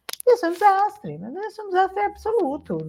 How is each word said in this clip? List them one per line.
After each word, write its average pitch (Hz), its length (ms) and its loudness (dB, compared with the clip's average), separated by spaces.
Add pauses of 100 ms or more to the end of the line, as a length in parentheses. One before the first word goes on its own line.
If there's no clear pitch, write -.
(240)
Isso 480 220 4
é - 20 2
um 339 40 0
desastre, 392 640 2
mas 220 160 -12 (120)
isso 427 140 -10
é 427 40 -12
um 403 60 -12
desastre 381 300 2
absoluto. 392 800 -2 (100)